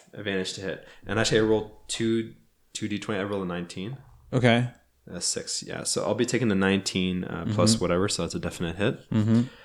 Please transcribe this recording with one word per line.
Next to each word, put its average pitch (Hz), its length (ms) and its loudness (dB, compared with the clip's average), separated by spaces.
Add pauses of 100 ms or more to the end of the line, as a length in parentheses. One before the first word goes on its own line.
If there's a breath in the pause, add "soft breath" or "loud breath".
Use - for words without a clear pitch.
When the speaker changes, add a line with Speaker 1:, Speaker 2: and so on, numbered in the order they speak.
(140)
Speaker 1:
Advantage 98 400 -4
to 101 80 -12
hit. 90 260 -8 (200 loud breath)
And 98 120 -2
actually 113 200 4
I 110 40 6
rolled 107 280 2 (160)
two, 113 460 -2 (400)
two 110 140 -6
D 104 120 -4
twenty. 101 200 -4
I 98 40 -2
rolled 101 200 -2
a 90 40 -4
nineteen. 92 500 -8 (360)
Speaker 2:
Okay. 123 360 4 (420)
Speaker 1:
A 90 100 -10
six, - 400 -4
yeah. - 220 -8
So - 220 0
I'll 107 100 2
be 120 100 2
taking 120 220 0
the 101 80 4
nineteen, 95 680 2
uh, - 280 -6
plus 107 240 4
Speaker 2:
Mm-hmm. 110 80 0
Speaker 1:
whatever, 87 260 2
so - 140 -2
that's 85 120 -4
a 87 40 -4
definite 85 380 -4
hit. 104 340 -2
Speaker 2:
Mm-hmm. 113 300 4 (240 loud breath)